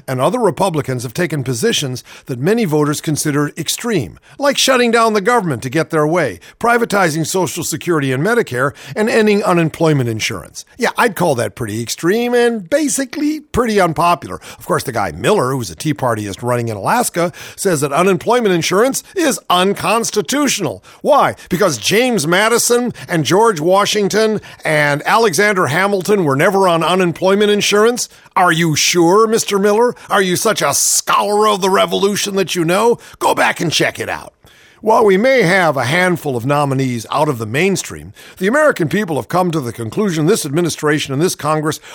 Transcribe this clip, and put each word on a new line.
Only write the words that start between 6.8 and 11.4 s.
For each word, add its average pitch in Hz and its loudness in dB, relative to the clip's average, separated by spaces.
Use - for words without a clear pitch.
Social 180 -2
Security 147 -2
and 131 0
Medicare, 151 0
and 214 0
ending 214 4
unemployment 160 2
insurance. 107 -8
Yeah, 226 0
I'd 214 0
call 175 0
that 113 -4